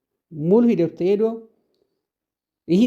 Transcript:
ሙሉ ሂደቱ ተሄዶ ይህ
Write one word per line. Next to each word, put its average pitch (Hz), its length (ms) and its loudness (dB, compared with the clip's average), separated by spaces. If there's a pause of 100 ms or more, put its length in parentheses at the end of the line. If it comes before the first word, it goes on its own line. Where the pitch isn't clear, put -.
(320)
ሙሉ 170 340 0
ሂደቱ 170 300 0
ተሄዶ 196 280 -2 (1400)
ይህ 180 200 2